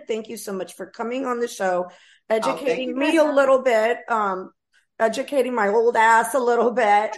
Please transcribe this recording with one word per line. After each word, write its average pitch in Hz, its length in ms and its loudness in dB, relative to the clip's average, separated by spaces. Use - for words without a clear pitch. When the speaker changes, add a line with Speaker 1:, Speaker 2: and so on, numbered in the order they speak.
Speaker 1:
thank 220 220 -8
you 233 80 -14
so 208 160 -12
much 180 220 -10
for 190 100 -14
coming 240 400 -10
on 240 160 -6
the 240 80 -4
show, 180 400 -4
Speaker 2:
Oh, - 40 -20
thank 220 180 0
Speaker 1:
educating 254 440 -4
Speaker 2:
you, 247 40 -8
Speaker 1:
me 277 220 0
a 311 60 4
Speaker 2:
Vanessa. 294 120 2
Speaker 1:
little 269 280 4
bit, 233 360 0
um, 196 400 -4
educating 247 540 -2
my 208 140 0
old 226 280 2
ass 226 380 4
a 277 40 0
little 240 340 2
bit. 214 440 2